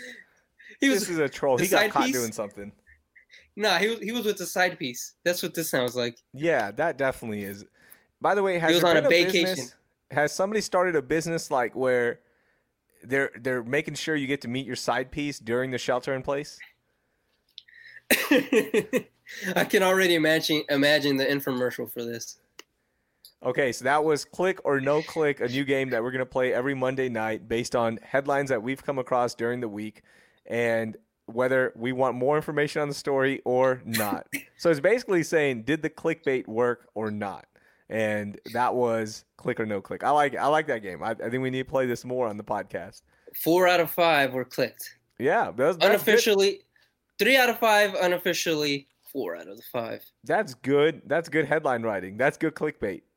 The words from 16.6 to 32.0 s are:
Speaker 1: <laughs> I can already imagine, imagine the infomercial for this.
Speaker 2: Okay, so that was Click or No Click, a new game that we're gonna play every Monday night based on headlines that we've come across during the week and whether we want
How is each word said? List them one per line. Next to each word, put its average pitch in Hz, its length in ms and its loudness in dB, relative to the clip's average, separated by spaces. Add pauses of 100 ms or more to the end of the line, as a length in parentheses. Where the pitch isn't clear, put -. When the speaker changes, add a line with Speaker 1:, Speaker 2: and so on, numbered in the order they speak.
Speaker 1:
<laughs> - 220 2 (1200)
I 170 100 2
can 196 180 2
already 185 320 4
imagine, 156 540 2
imagine 143 480 2
the 135 80 0
infomercial 127 640 -2
for 120 120 -8
this. 117 340 -10 (1080)
Speaker 2:
Okay, 127 280 0
so 123 140 -6
that 147 180 2
was 151 220 0
Click 180 400 -4
or 139 160 0
No 143 200 0
Click, 151 380 -2
a 120 80 -2
new 131 160 -2
game 135 280 0
that 113 120 0
we're 127 80 -2
gonna 131 140 -2
play 127 280 0
every 127 200 0
Monday 131 360 -2
night 110 380 -4
based 117 280 -2
on 113 280 0
headlines 139 460 0
that 120 120 0
we've 127 220 -6
come 139 160 -4
across 123 340 0
during 120 280 -2
the 113 80 -4
week 104 320 -10 (440)
and 113 520 0 (280)
whether 127 500 2
we 120 160 -4
want 127 260 0